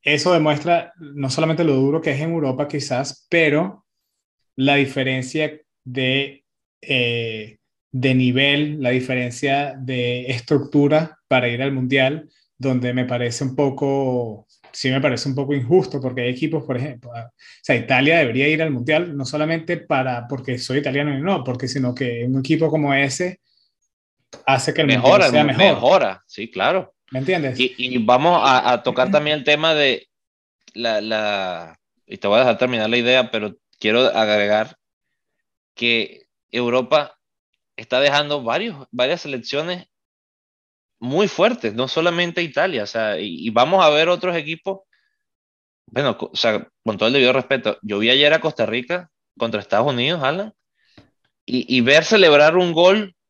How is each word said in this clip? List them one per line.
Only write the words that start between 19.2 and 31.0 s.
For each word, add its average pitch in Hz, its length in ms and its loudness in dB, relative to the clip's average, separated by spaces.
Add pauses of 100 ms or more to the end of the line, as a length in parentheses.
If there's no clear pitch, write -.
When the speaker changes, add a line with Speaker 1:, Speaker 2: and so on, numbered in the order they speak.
Speaker 1:
solamente 160 520 -4
para, 127 500 -4
porque 123 300 -6
soy 131 220 -4
italiano 143 360 -2
y 135 60 -4
no, 175 220 -2
porque, 127 240 -6
sino 123 260 -2
que 120 320 -4
un 131 140 0
equipo 156 320 0
como 147 220 0
ese 139 460 -2 (1080)
hace 135 260 0
que 165 80 0
el 147 60 2
Speaker 2:
Mejora, 135 400 6
Speaker 1:
Mundial 123 40 2
sea 147 120 6
mejor. 147 320 4
Speaker 2:
mejora, 127 500 2
sí, 107 240 -14
claro. 156 460 -2 (160)
Speaker 1:
¿Me 131 80 -4
entiendes? 139 400 -2
Speaker 2:
Y, 127 180 0
y 127 200 -4
vamos 127 440 4
a, 127 300 4
a 117 120 0
tocar 127 280 0
Speaker 1:
<clears throat> - 0 -
Speaker 2:
también 151 280 0
el 127 40 -10
tema 151 320 2
de 139 320 0 (680)
la, 113 280 -2